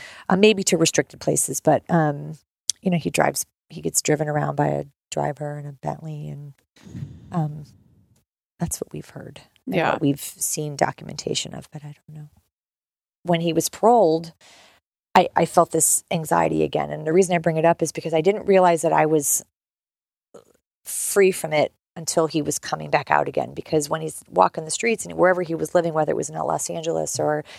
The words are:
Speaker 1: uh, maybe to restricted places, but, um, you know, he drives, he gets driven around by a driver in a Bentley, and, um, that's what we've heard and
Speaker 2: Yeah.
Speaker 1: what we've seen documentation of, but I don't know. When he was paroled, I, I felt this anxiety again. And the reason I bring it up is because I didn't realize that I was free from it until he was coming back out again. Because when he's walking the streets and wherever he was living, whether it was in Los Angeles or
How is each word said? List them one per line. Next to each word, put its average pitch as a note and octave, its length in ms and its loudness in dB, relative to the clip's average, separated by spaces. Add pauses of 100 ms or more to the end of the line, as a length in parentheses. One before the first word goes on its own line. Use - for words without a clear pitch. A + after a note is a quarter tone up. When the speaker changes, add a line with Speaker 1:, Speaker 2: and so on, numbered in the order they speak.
(300)
Speaker 1:
uh, F#3 60 2
maybe G3 300 4
to F3 120 2
restricted - 420 0
places, C#3 400 -2
but, C#3+ 300 4
um, D3+ 440 0 (500)
you F#3 80 0
know, F3 60 2
he E3 120 -4
drives, C#3+ 360 0 (240)
he D#3 120 -16
gets D#3+ 220 -4
driven D3+ 240 0
around D3 280 -2
by D3 120 0
a C#3+ 180 -2 (240)
driver D3 480 -6
in C#3+ 80 -12
a C#3+ 60 -12
Bentley, D3+ 560 -10
and, C#3+ 260 -14 (760)
um, D3+ 320 -4 (960)
that's - 220 -6
what - 100 -10
we've D3+ 180 -14
heard - 300 -18 (260)
and F#3+ 100 -6
Speaker 2:
Yeah. E3 180 2
Speaker 1:
what - 80 -4
we've C#3 200 0
seen - 540 -6
documentation - 800 -4
of, - 160 -16
but C#3+ 120 -16
I D3 120 -16 (120)
don't D3+ 100 -20
know. D3+ 120 -18 (960)
When E3+ 180 0
he E3+ 120 0
was E3 160 0
paroled, E3+ 640 4 (840)
I, F#3+ 200 6
I F3 100 4
felt E3+ 260 4
this - 400 0
anxiety D#3+ 500 0
again. D3 300 -2
And D3+ 160 -8
the D#3+ 60 2
reason F3+ 220 4
I E3+ 40 0
bring D#3+ 180 0
it D#3+ 80 4
up E3 160 4
is D#3+ 100 0
because D#3+ 220 -6
I D#3+ 80 2
didn't G3 240 0
realize F3+ 380 4
that D#3 100 2
I D#3 140 4
was D3+ 360 0 (1400)
free - 460 2
from D#3 220 -6
it D3 200 2 (220)
until E3 320 0
he D3+ 160 -2
was D3+ 160 -4
coming D3+ 320 -6
back D3 180 0
out D3 180 4
again. C#3 280 -4
Because D3 340 -2
when D#3+ 120 -4
he's D#3 280 -10
walking F3 360 2
the D#3 60 -10
streets A3+ 340 -4
and E3+ 120 -12
wherever F3+ 240 2
he E3 140 -6
was D#3 180 -4
living, E3+ 220 0
whether D#3 160 2
it - 40 -2
was D3 140 -4
in D#3 60 -12
Los D#3+ 340 -4
Angeles D#3+ 500 -4
or D3+ 240 0 (160)